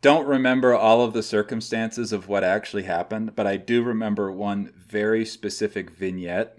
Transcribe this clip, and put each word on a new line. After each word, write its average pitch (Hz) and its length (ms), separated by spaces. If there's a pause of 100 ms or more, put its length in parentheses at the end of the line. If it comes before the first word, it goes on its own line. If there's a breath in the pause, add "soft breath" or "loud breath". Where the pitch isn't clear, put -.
don't 147 260
remember 127 480
all 113 300
of 113 80
the 110 100
circumstances 110 880
of 95 160
what 98 160
actually 98 420
happened, 95 520
but 104 100
I 98 120
do 117 240
remember 107 500
one 101 420
very 107 520
specific 101 640
vignette 92 680